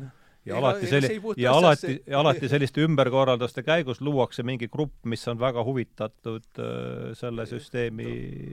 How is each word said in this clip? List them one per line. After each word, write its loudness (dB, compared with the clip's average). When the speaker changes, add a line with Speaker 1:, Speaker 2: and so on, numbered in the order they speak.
Speaker 1:
Ja -6
Speaker 2:
Ega, -2
Speaker 1:
alati 2
Speaker 2:
ega -2
Speaker 1:
selli-, 4
Speaker 2:
see 0
ei -8
puutu -6
Speaker 1:
ja 4
Speaker 2:
asjasse. 6
Speaker 1:
alati, -6
ja 2
alati 2
selliste 2
ümberkorralduste 2
käigus 0
luuakse 0
mingi -4
grupp, -4
mis -6
on -4
väga 0
huvitatud, -6
äh, -8
selle -8
süsteemi -6